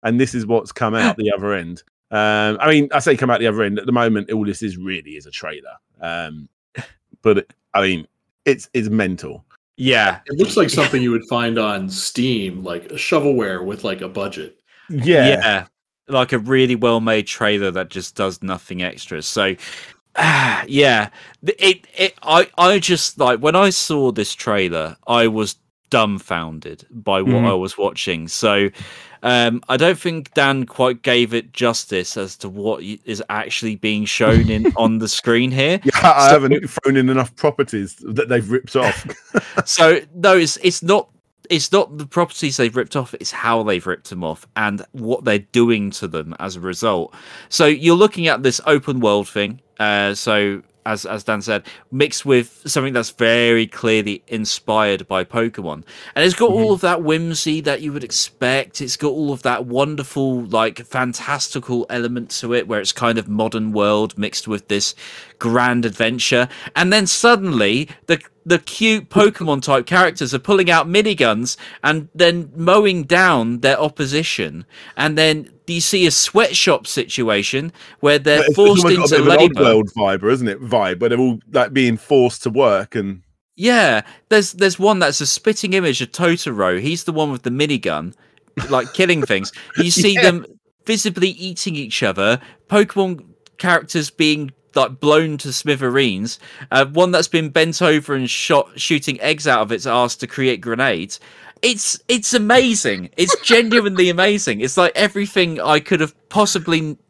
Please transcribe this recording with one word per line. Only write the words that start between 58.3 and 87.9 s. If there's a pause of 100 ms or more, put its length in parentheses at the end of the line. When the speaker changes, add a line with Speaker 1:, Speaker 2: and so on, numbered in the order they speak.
Speaker 2:
It's
got
all
of
that
wonderful,
like,
fantastical
element
to
it
where
it's
kind
of
modern
world
mixed
with
this (440)
grand
adventure. (280)
And
then
suddenly (180)
the, (240)
the
cute
Pokemon
type
characters
are
pulling
out
miniguns (260)
and
then
mowing
down
their
opposition. (320)
And
then (180)
you
see
a
sweatshop
situation (300)
where
they're
Speaker 1:
It's,
it's
Speaker 2:
forced
Speaker 1:
almost
got
a
Speaker 2:
into
Speaker 1:
bit
of
an
old
Speaker 2:
labor.
Speaker 1:
world
vibe,
isn't
it?
Vibe,
where
they're
all, (120)
like,
being
forced
to
work
and (340)
Speaker 2:
Yeah, (280)
there's,
there's
one
that's
a
spitting
image
of
Totoro.
He's
the
one
with
the
minigun, (560)